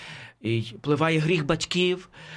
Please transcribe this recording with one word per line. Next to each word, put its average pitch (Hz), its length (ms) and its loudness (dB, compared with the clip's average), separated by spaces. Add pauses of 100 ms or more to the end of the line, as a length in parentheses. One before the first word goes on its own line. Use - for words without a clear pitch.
(460)
е, 113 140 2
впливає 147 600 2
гріх 156 260 2
батьків. 180 640 0 (280)